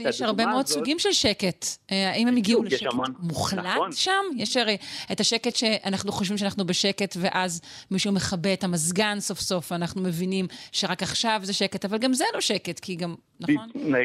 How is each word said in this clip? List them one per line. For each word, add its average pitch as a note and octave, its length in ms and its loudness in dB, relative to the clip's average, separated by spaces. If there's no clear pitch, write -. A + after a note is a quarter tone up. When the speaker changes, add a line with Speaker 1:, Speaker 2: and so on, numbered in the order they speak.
Speaker 1:
את A#3 80 -2
Speaker 2:
יש B3 120 -2
הרבה A3 120 2
Speaker 1:
הדוגמה G#3+ 180 2
Speaker 2:
מאוד C4+ 140 2
Speaker 1:
הזאת. D4 120 0
Speaker 2:
סוגים C#4+ 220 0
של G4+ 120 2
שקט, G3+ 540 0
אה, G3 200 2
האם A#3 160 2
הם B3 80 4
Speaker 1:
בדיוק, A3 100 4
Speaker 2:
הגיעו A3 200 4
Speaker 1:
יש D#3 80 0
Speaker 2:
לשקט A#3+ 200 0
Speaker 1:
המון. B3+ 120 0
Speaker 2:
מוחלט F#3 460 -2
Speaker 1:
נכון. D4 260 0
Speaker 2:
שם? F#4+ 320 2
יש A3 200 -2
הרי G#3+ 200 2
את G3 80 -2
השקט A3+ 360 2
שאנחנו G3 560 0
חושבים G3+ 260 -2
שאנחנו G3 280 0
בשקט, G3 560 0
ואז F3+ 400 0
מישהו F#3+ 200 0
מכבה F#3+ 420 2
את F#3 100 0
המזגן F3+ 560 2
סוף F#3 200 -4
סוף, F3+ 320 -2
ואנחנו F3 300 -2
מבינים F#3 440 0
שרק F3+ 320 -2
עכשיו A3 400 0
זה G3 100 -2
שקט, G3 320 -2
אבל G3+ 120 -2
גם C4 160 2
זה D4 200 2
לא - 80 -2
שקט, F3 380 -2
כי F#3 160 -8
גם, E3+ 200 -4
נכון? - 360 0
Speaker 1:
ב-, C#3 300 0